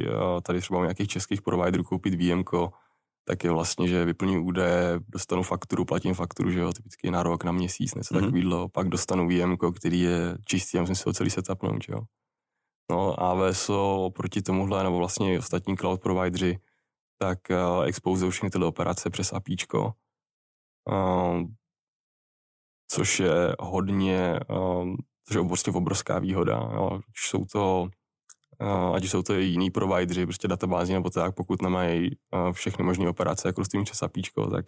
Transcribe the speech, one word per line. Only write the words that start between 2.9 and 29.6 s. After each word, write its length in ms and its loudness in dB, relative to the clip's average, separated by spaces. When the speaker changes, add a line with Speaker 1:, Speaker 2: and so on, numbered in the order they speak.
Speaker 1:
tak 160 -2
je 80 2
vlastně, 360 0
že 180 4
vyplňuji 340 0
údaje, 680 2
dostanu 360 -2
fakturu, 420 -2
platím 280 0
fakturu, 380 -2
že 80 0
jo, 140 0
typicky 380 -6
na 120 2
rok, 200 0
na 80 0
měsíc, 440 -2
něco 180 -8
Speaker 2:
Mhm. 100 2
Speaker 1:
takovýhle. 340 2
Pak 160 0
dostanu 380 0
V 140 4
M 160 2
ko, 140 2
který 280 0
je 460 2
čistý 320 0
a 40 4
musím 140 0
si 100 -2
ho 80 0
celý 160 0
setupnout, 540 -4
že 100 -8
jo. 60 -4
No, 320 2
A 100 4
W 200 4
S 160 -2
oproti 720 0
tomuhle, 420 0
nebo 140 2
vlastně 420 2
ostatní 380 -2
cloud 240 -2
provideři, 580 0
tak, 320 -2
eh, 40 2
exposují 460 0
všechny 180 -2
tyhle 180 0
operace 420 -2
přes 240 -4
apíčko, 600 -2
ehm, 580 2
což 280 0
je 400 4
hodně, 800 0
ehm, 460 -2
což 80 -2
je 80 4
prostě 280 0
obrovská 480 0
výhoda, 540 0
jo. 320 -2
Když 240 -6
jsou 160 -2
to, 440 0
eh, 340 2
ať 100 0
jsou 160 0
to 120 0
i 100 2
jiný 280 2